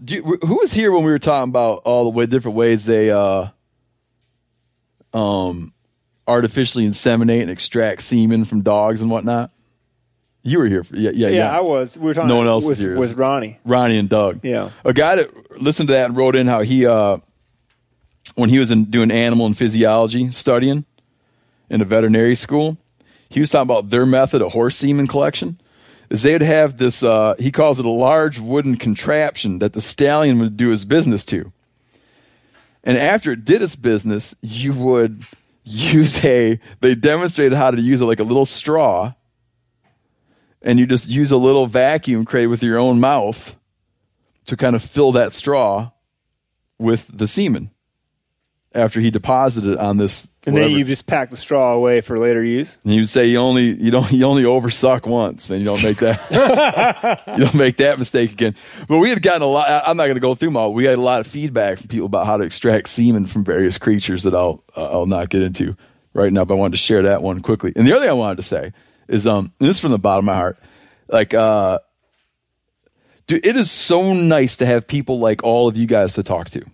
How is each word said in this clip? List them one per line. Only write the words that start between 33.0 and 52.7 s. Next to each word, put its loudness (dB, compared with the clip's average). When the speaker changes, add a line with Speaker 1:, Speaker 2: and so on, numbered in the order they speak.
Speaker 1:
it -8
did 4
its -6
business, -2
you -6
would 0
use 0
a, 2
they 2
demonstrated 0
how 2
to 0
use 2
it 0
like 0
a 0
little 0
straw, -2
and 2
you 4
just -2
use 0
a 4
little 4
vacuum 0
created 0
with -2
your 0
own 4
mouth 0
to -8
kind 0
of -2
fill 2
that 2
straw -2
with -2
the -4
semen -4
after 0
he 2
deposited 0
it -2
on 0
this -4
Speaker 2:
And 0
then 4
Speaker 1:
whatever. 0
Speaker 2:
you 0
just -6
pack -4
the -16
straw 0
away 2
for -6
later 0
use? -4